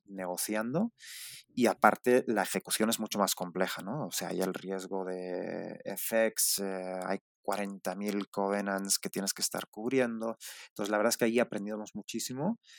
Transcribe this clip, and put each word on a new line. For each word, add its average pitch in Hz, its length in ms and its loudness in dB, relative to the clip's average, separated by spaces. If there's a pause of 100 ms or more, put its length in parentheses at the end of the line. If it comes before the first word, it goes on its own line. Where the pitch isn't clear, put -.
negociando, 107 840 -2 (560)
y 120 200 4
aparte 123 600 6
la 104 160 4
ejecución - 460 0
es 113 100 0
mucho 107 200 -2
más 95 160 2
compleja, 90 460 -2
¿no? 110 260 -4
O - 40 -12
sea, 92 180 -4
hay 90 120 -2
el 95 120 2
riesgo 95 520 -6
de 90 800 -6
F 113 420 2
X, - 320 2
eh, 92 460 -4
hay 98 140 0 (220)
cuarenta 98 540 -2
mil 101 340 -2
covenants 98 720 0
que 98 100 -4
tienes 98 240 -4
que - 80 -14
estar - 280 -2
cubriendo. 113 680 -2 (320)
Entonces, 101 220 -4
la 107 60 4
verdad 110 140 6
es - 60 2
que 120 80 4
ahí 117 140 4
aprendimos 107 560 -2
muchísimo, 127 640 -4 (200)